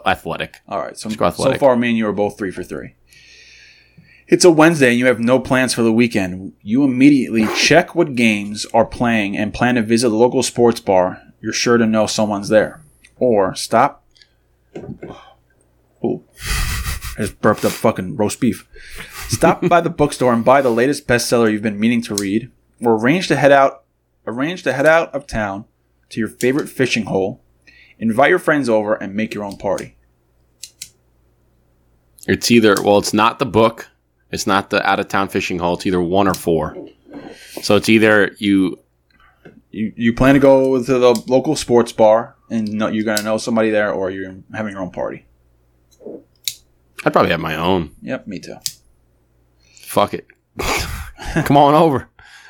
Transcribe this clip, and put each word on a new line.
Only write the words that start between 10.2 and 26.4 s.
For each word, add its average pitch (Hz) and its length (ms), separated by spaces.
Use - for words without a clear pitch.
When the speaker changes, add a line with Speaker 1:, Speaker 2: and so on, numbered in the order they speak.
Speaker 2:
sports 120 360
bar. 92 420
You're 110 120
sure 120 240
to 117 80
know 110 220
someone's 104 420
there. 107 320
Or 104 360
stop. - 500
Ooh. - 200
I - 40
just - 180
burped 107 240
up 104 80
fucking 95 460
roast 104 240
beef. 110 260
Stop - 400
by 170 100
the 170 100
bookstore 139 440
and 117 100
buy 127 180
the 127 100
latest 127 360
bestseller 120 440
you've 107 100
been 104 180
meaning 117 240
to 107 120
read. 104 360
Or 117 160
arrange 156 300
to 156 80
head 139 160
out, 139 300
arrange 147 360
to 135 100
head 139 120
out 160 300
of 139 120
town 107 380
to - 100
your 107 100
favorite 131 400